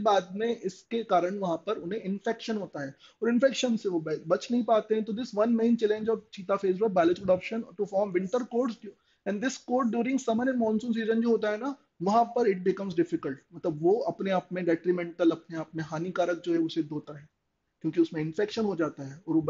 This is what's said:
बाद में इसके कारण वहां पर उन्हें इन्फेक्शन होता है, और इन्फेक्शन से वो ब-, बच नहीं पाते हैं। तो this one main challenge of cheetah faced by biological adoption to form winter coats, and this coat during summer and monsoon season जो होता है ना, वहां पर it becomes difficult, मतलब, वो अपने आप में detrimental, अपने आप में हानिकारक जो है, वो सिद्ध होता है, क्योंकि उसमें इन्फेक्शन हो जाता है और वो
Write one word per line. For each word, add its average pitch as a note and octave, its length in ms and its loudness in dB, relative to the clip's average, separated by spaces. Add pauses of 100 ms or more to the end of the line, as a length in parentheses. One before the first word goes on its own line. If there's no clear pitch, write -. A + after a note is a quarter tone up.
बाद G3 320 4
में A3+ 200 -2
इसके A#3 540 -6
कारण F3+ 300 2
वहां F3 180 -2 (100)
पर G#3+ 100 -2
उन्हें F3+ 240 -6
इन्फेक्शन A3 560 -4
होता D#3+ 280 -8
है, C3+ 100 -12 (260)
और A3+ 80 2
इन्फेक्शन A#3+ 480 4
से G3+ 120 -4
वो F3 100 0
ब-, D#3 280 -4
बच F#3+ 240 0
नहीं A#3+ 120 2
पाते G#3+ 320 2
हैं। A3 80 0
तो G#3+ 100 -6
this A#3 280 -6
one A#3 180 4
main A#3 180 4
challenge G#3+ 380 2
of G#3+ 160 -4
cheetah G3 320 -2
faced F#3 160 2
by A3 80 2
biological F3+ 420 2
adoption A3 360 0 (120)
to G3+ 80 -2
form G3 280 -2
winter F#3 260 0 (160)
coats, A#3 240 -2 (460)
and G3+ 200 -2
this C4 140 -4 (100)
coat B3 220 2
during A#3 260 0
summer A#3+ 320 0
and B3+ 140 0
monsoon A3 340 0
season A3+ 240 0
जो A#3 80 2
होता G#3+ 220 2
है G#3+ 80 -2
ना, C4+ 160 -6 (260)
वहां G#3+ 220 4 (120)
पर A3+ 180 2
it F#3 160 -6
becomes F#3+ 320 -2
difficult, D#3+ 360 -4 (160)
मतलब, D#3+ 300 -6
वो F3 100 4 (200)
अपने F#3+ 260 -4
आप - 140 -6
में F3+ 120 -4
detrimental, E3+ 640 2
अपने D#3+ 260 -4
आप D#3 180 -8
में D#3+ 160 -4
हानिकारक F3 540 -2
जो E3+ 80 0
है, E3 40 4
वो E3 120 0
सिद्ध D#3+ 200 -4
होता D3 300 -10
है, D3 80 -20 (540)
क्योंकि D#3+ 200 2
उसमें E3 200 0
इन्फेक्शन G#3 440 -2
हो G3 100 -2
जाता D3 320 -4
है C#3 200 -16
और D#3+ 80 2
वो D#3+ 140 4